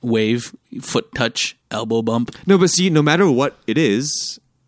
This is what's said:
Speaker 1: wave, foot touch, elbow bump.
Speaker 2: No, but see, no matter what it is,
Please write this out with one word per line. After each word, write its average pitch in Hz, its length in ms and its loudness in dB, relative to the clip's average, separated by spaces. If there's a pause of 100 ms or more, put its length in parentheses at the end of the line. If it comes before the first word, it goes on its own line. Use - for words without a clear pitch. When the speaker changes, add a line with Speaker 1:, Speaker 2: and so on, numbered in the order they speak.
Speaker 1:
wave, 113 540 -2 (260)
foot - 340 -4
touch, - 420 -4 (160)
elbow 113 300 -2
bump. 113 320 -2 (120)
Speaker 2:
No, 190 120 6
but 175 120 2
see, 185 200 2
no 156 120 4
matter 160 280 4
what 131 260 0 (100)
it 113 120 -2
is, 139 600 -2 (300)